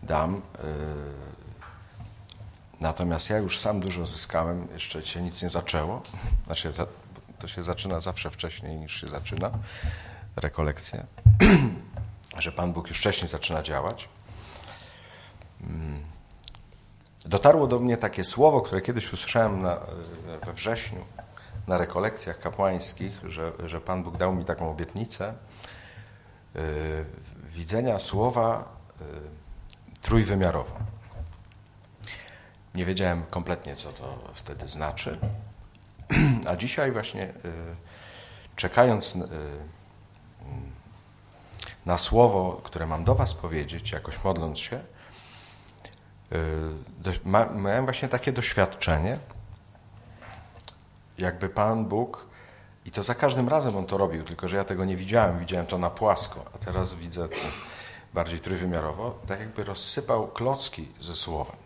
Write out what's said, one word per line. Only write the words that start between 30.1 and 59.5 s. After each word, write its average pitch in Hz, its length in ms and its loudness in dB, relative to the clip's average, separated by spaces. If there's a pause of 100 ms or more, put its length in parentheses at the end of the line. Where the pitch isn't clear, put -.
Nie 90 100 0
wiedziałem 90 400 2
kompletnie, 82 500 -4
co 76 160 -8
to 67 420 -12
wtedy - 340 -10
znaczy. 76 500 -4 (640)
<clears throat> - 680 4
A 90 60 2
dzisiaj 127 360 2
właśnie, 104 320 -2
y, 95 100 -8 (1200)
czekając, 113 600 4
y, 92 40 -2 (2750)
na 87 120 4
słowo, 98 680 6
które 82 220 -6
mam 80 180 -2
do 101 120 6
was 90 180 4
powiedzieć, 80 580 -4
jakoś - 320 -8
modląc 82 360 0
się, - 180 -6
y, - 1600 -14 (640)
doś-, 92 260 -2
ma-, 101 200 6
miałem 107 400 0
właśnie 127 240 -2
takie 123 220 0
doświadczenie, 98 840 2 (2000)
jakby 92 320 -2
Pan 110 360 2
Bóg, 107 420 -2 (580)
i - 60 -14
to 104 120 -2
za 123 120 2
każdym 127 340 4
razem 135 280 2
On 95 80 -2
to 98 120 0
robił, 82 260 2
tylko 87 240 -8
że 90 100 0
ja 98 60 2
tego 95 220 -2
nie 95 120 -2
widziałem, 95 420 4
widziałem 87 260 -2
to 90 120 -2
na 87 120 0
płasko, - 560 2 (100)
a - 20 -14
teraz 87 360 -2
widzę 85 360 -6
to - 80 -4 (760)
bardziej 82 260 -2
trójwymiarowo, 87 880 -2
tak 98 120 -4
jakby 110 240 -6